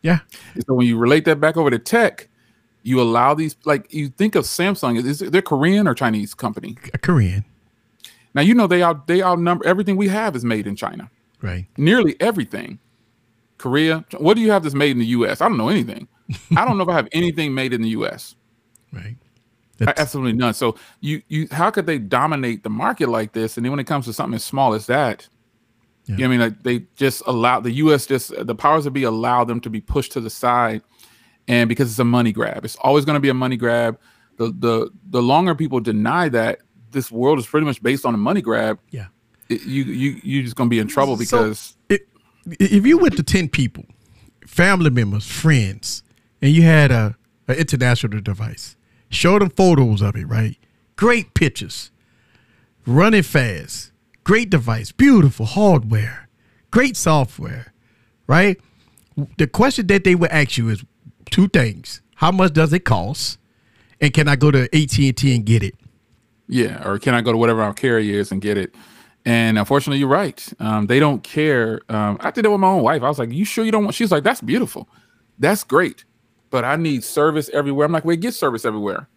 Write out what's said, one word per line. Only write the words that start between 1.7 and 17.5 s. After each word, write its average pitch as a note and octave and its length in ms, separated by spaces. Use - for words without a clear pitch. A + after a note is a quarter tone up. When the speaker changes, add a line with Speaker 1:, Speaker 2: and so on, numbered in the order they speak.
Speaker 2:
tech, - 480
you B2+ 160
allow A#2+ 340
these, D#3 300
like, D3 300
you D3 160
think G#3 260
of D#3 80
Samsung, D#3+ 540
is, B2 80
is, C#3 100
they're F#3 100
Korean F3+ 460
or C3+ 60
Chinese G#2+ 400
company? G#2+ 420
Speaker 1:
A - 40
Korean. G#2 480
Speaker 2:
Now, C#3+ 80
you F#3+ 120
know, A#3 140
they F3+ 160
out-, D#3 240
they F3+ 160
outnumber, F3 420
everything F#3 300
we G3 140
have G3+ 260
is A#2+ 80
made G#2+ 240
in G2+ 80
China. - 340
Speaker 1:
Right. F2+ 240
Speaker 2:
Nearly E3+ 420
everything. F#3 600
Korea. D#3 460
What F3 180
do A#3 60
you A3 100
have F#3+ 120
that's C#3 120
made C#3+ 160
in B2 80
the A#2 60
U A#2 200
S? G2+ 140
I F3 80
don't G#3+ 100
know A2 120
anything. F3 400
I G#3+ 80
don't A#3 120
know F#3+ 60
if E3+ 60
I F3+ 40
have C3+ 200
anything D#3+ 420